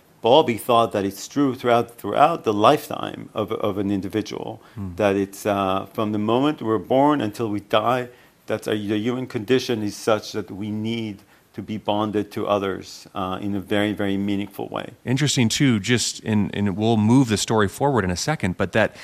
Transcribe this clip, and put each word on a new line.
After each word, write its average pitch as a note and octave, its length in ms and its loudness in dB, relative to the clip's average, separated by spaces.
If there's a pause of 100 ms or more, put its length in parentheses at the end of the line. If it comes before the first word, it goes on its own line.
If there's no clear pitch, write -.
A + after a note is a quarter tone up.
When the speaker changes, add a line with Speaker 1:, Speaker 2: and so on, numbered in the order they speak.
(220)
Speaker 1:
Bowlby B2 360 6
thought A#2 340 2
that G2+ 120 0
it's G2 240 -6
true C#3 260 0
throughout, A#2 420 2
throughout C#3+ 480 2
the A2 80 2
lifetime - 840 2
of, G2+ 180 -4
of G#2 260 -4
an G2 120 0
individual, G2+ 720 -4 (140)
Speaker 2:
Hmm. F#2+ 220 -10
Speaker 1:
that G2+ 200 4
it's, G2 300 -2
uh, G2 460 0
from G#2+ 200 -2
the G#2+ 60 -2
moment B2 440 0
we're A2 160 0
born C3+ 420 2
until A2+ 300 -4
we G2+ 100 -4
die, A#2+ 480 0 (380)
that's A2 200 -4
a, A#2 100 -2
the G#2+ 220 -2
human B2 280 -2
condition A#2+ 560 0
is G#2 140 -4
such - 360 0
that G#2+ 180 -6
we G#2 200 -8
need G#2+ 520 -6 (320)
to A2 80 -10
be G#2+ 140 -8
bonded G#2 540 -2
to G#2 160 -6
others, G2 720 -2
uh, F#2 260 -4
in G2+ 120 -4
a G2+ 60 -4
very, G#2 320 0
very G2 240 -2
meaningful G2+ 520 -4
way. - 240 -8 (120)
Speaker 2:
Interesting, C3 440 2
too, B2 320 2
just A2 400 -2
in, G#2+ 320 0
and G2+ 240 -2
we'll A2 200 2
move A#2 320 4
the G#2 80 2
story G#2+ 300 2
forward C3 380 0
in F#2 80 0
a F2 40 -4
second, G2+ 400 -2
but F#2+ 160 -2
that G#2+ 320 2